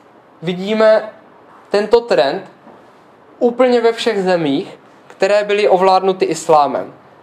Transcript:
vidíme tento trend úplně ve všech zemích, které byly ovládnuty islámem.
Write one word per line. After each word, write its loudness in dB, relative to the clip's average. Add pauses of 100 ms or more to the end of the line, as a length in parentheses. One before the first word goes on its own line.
(420)
vidíme 0 (600)
tento 2
trend -2 (880)
úplně 2
ve 2
všech -4
zemích, -2 (280)
které -2
byly 0
ovládnuty 2
islámem. 0 (280)